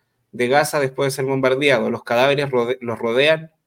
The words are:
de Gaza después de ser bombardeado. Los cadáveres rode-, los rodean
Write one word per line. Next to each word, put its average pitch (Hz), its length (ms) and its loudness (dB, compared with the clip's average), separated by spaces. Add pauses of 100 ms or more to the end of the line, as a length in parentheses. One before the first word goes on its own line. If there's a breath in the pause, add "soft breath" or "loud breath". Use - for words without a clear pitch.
(320)
de 123 160 -2
Gaza 147 320 2
después 135 320 -2
de - 40 -8
ser 139 100 -4
bombardeado. 131 640 0
Los 117 140 -8
cadáveres 139 460 2
rode-, 123 300 -2
los 117 180 -8
rodean 143 520 0 (160)